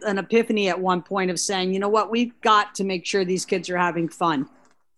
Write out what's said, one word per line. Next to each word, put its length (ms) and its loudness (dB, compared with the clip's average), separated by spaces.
an 100 -2
epiphany 520 2
at 100 -2
one 220 0
point 280 -2
of 100 -4
saying, 340 -2
"You 60 0
know 100 0
what, 200 2
we've 320 -2
got 340 4
to 80 -4
make 220 -4
sure 200 0
these 200 -2
kids 240 -4
are 80 -2
having 300 0
fun." 420 -2